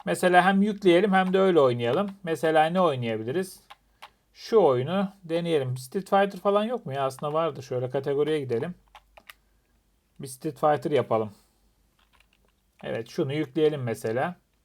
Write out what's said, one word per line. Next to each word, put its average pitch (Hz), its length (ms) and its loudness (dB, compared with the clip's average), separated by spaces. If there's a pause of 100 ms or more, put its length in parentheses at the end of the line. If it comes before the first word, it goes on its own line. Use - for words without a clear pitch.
Mesela 175 380 4
hem 196 180 4
yükleyelim 196 500 4
hem 185 200 2
de 190 60 2
öyle 190 220 4
oynayalım. 127 500 2 (120)
Mesela 160 440 2
ne 175 140 0
oynayabiliriz? 127 800 -2 (720)
Şu - 280 0
oyunu 160 480 2 (140)
deneyelim. 160 540 -2
Street - 340 -10
Fighter 196 300 2
falan 208 240 2
yok 233 220 -6
mu 135 60 -8
ya? 139 120 -2
Aslında 135 280 -6
vardı. 151 300 -2
Şöyle 127 280 -6
kategoriye 143 500 -2
gidelim. 131 340 -4 (1500)
Bir 143 60 -12
Street 147 320 -12
Fighter 151 320 0
yapalım. 113 420 0 (1500)
Evet, 117 240 -8
şunu 143 240 -6
yükleyelim 151 500 -2
mesela. 120 540 -4 (280)